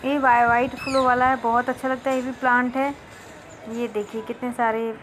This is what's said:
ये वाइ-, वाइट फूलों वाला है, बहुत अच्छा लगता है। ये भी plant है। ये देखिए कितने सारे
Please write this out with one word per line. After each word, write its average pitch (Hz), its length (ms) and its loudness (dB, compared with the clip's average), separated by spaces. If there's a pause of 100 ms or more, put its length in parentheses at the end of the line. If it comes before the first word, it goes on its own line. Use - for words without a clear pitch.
ये 277 140 0
वाइ-, 240 300 4
वाइट 240 220 4
फूलों 262 340 0
वाला 254 220 4
है, 262 100 4
बहुत 240 320 0
अच्छा 254 200 -4
लगता 262 220 -2
है। 262 60 0
ये 254 60 -2
भी 254 100 -6
plant 247 440 0
है। 277 180 0 (760)
ये 233 200 -4
देखिए 214 340 -6
कितने 240 300 -8
सारे 226 400 -2 (100)